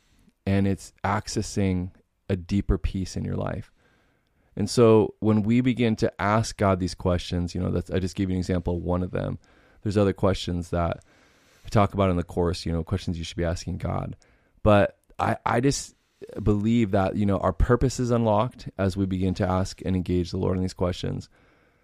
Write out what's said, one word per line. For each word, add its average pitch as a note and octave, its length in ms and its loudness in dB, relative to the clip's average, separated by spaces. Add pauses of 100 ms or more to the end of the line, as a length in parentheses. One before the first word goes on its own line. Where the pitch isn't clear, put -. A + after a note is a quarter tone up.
(460)
and G2 200 2
it's - 280 -4 (100)
accessing G2 880 -2 (380)
a F#2+ 60 0
deeper F#2+ 420 0
peace - 380 -4
in F#2 80 -4
your F#2+ 120 -4
life. - 360 -6 (840)
And G2+ 120 -2
so A2 500 6
when G#2+ 240 4
we A#2 160 4
begin A#2+ 380 2
to - 240 -2
ask G#2+ 340 0
God F#2+ 240 2
these F2+ 160 -2
questions, F2 580 -2
you F2+ 60 -4
know, F#2 120 -2
that's, F2+ 200 -4
I F#2 80 0
just F#2 160 -4
gave F#2+ 140 0
you F#2 60 0
an F#2 40 0
example F2 380 -2
of E2+ 60 -6
one F2+ 200 -2
of F#2 80 -6
them. F#2 260 -4 (440)
There's G#2 160 -2
other G2 160 4
questions F2+ 560 -2
that E2+ 340 -2 (640)
I - 40 -12
talk G2+ 240 2
about G2 160 2
in F2+ 60 2
the E2+ 80 0
course, - 420 -2
you E2 60 -2
know, E2 100 -2
questions F2+ 360 -4
you E2 80 -6
should - 100 -12
be E2+ 80 -4
asking E2+ 360 -4
God. F#2+ 360 -6 (480)
But G#2 340 4 (220)
I, G#2+ 160 0 (100)
I A2+ 140 0
just C3+ 340 -2 (480)
believe G#2 500 2
that, F#2+ 260 0
you G#2 80 0
know, G2 140 2
our F#2 120 0
purpose B2 480 2
is A#2+ 120 -2
unlocked A#2 640 0
as F#2+ 180 0
we G2 100 0
begin F#2 300 0
to G2 120 0
ask F#2 360 -2
and F#2 100 -2
engage F2+ 380 0
the G2 60 -6
Lord F#2+ 180 0
in F#2 80 -2
these F#2 100 -4
questions. F#2 540 -4 (560)